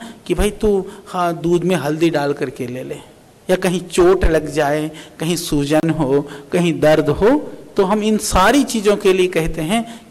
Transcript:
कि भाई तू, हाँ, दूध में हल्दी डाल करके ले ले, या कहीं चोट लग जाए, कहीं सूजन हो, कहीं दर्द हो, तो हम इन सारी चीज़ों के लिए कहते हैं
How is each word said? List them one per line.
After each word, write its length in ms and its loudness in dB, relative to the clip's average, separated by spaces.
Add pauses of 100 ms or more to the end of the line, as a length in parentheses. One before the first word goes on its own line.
(260)
कि 80 -2
भाई 180 0
तू, 320 0 (220)
हाँ, 300 -2
दूध 280 0
में 120 0
हल्दी 340 0
डाल 240 -2
करके 320 -8
ले 180 -10
ले, 140 -12 (500)
या 100 2
कहीं 240 -2
चोट 440 4
लग 260 2
जाए, 380 0 (300)
कहीं 180 -2
सूजन 540 0
हो, 280 0 (320)
कहीं 280 0
दर्द 300 4
हो, 260 4 (400)
तो 80 4
हम 180 0
इन 160 2
सारी 460 2
चीज़ों 320 0
के 160 2
लिए 140 2
कहते 360 -4
हैं 380 -4 (100)